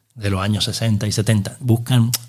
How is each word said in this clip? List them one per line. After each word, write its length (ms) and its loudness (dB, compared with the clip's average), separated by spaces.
de 160 -4
los 100 -2
años 220 0
sesenta 420 0
y 60 -2
setenta. 480 0
Buscan, 500 2